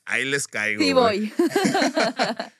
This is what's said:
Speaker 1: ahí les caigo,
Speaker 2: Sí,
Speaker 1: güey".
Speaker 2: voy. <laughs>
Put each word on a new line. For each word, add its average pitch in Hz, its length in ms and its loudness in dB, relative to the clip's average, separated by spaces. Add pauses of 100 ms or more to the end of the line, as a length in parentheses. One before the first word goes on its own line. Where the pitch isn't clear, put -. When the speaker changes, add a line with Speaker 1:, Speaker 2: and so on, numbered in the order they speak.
Speaker 1:
ahí 117 200 -2
les 139 220 -2
caigo, 107 340 -2
Speaker 2:
Sí, 277 100 2
Speaker 1:
güey". 233 280 2
Speaker 2:
voy. 214 180 -4
<laughs> 277 1200 0